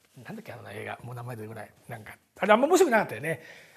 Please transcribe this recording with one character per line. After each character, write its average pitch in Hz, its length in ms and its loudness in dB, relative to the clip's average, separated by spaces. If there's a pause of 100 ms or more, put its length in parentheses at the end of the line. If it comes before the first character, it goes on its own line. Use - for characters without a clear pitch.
(240)
な - 80 -14
ん - 20 -12
だ 226 60 -14
っ - 20 -18
け、 - 100 -16
あ 113 40 -14
の 107 160 -16
映 107 120 -12
画。 104 200 -10
も 117 80 -14
う - 20 -12
名 117 80 -12
前 120 140 -12
出 107 60 -12
て 107 60 -10
こ 110 60 -14
な 107 80 -12
い。 - 80 -16 (180)
な 120 80 -12
ん 110 60 -18
か、 - 140 -18 (240)
あ 190 60 2
れ 208 60 6
あ 214 40 10
ん 240 40 0
ま 277 60 4
面 359 120 6
白 381 100 8
く - 20 0
な 220 80 4
か 185 60 2
っ - 40 -4
た 165 60 -8
よ - 60 -8
ね。 156 220 -4 (340)